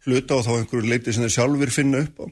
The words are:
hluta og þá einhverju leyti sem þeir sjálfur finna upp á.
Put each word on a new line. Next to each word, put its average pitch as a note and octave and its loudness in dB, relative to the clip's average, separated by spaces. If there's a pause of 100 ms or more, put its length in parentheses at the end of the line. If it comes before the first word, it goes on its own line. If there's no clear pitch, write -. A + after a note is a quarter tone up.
hluta C3+ 2
og A2 0
þá A#2 0
einhverju A#2 -2
leyti A#2+ -2
sem A#2 0
þeir A2 -2
sjálfur C#3 2
finna C#3 2
upp - -14
á. - -10